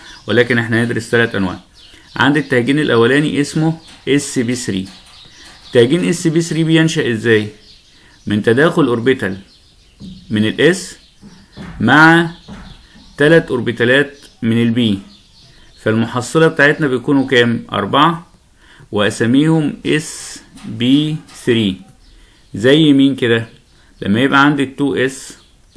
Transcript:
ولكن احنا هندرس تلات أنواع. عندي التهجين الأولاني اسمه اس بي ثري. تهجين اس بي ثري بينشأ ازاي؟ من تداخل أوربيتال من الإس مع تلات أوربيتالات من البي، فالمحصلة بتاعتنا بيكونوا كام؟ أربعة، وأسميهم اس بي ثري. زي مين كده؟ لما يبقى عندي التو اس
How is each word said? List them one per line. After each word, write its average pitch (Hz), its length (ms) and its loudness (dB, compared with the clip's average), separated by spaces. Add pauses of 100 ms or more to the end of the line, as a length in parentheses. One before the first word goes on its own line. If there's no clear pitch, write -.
(280)
ولكن 120 300 2
احنا 113 260 0
هندرس 117 260 -4
تلات 117 260 0
أنواع. 95 240 -4 (560)
عندي 143 240 2
التهجين 135 400 0
الأولاني 127 600 2
اسمه 160 360 -2 (300)
اس 139 320 -2
بي 120 160 -2
ثري. 95 320 -6 (840)
تهجين 147 360 2
اس 170 180 -2
بي 165 140 0
ثري 165 220 -4
بينشأ 160 480 0
ازاي؟ 110 360 0 (800)
من 104 160 -2
تداخل 147 440 2
أوربيتال 117 500 -2 (920)
من 110 160 0
الإس 165 520 0 (840)
مع 160 500 4 (880)
تلات 160 340 4
أوربيتالات 123 640 0 (240)
من 113 200 0
البي، 113 380 0 (800)
فالمحصلة 117 720 0
بتاعتنا 151 400 2
بيكونوا 131 400 0
كام؟ 120 440 2
أربعة، 139 560 0 (640)
وأسميهم 131 800 0 (120)
اس - 560 -6 (240)
بي 139 500 0 (300)
ثري. 113 300 0 (800)
زي 143 400 4
مين 139 220 2
كده؟ 117 300 0 (560)
لما 107 200 0
يبقى 139 240 2
عندي 143 180 0
التو 131 320 -4
اس 131 420 -6 (400)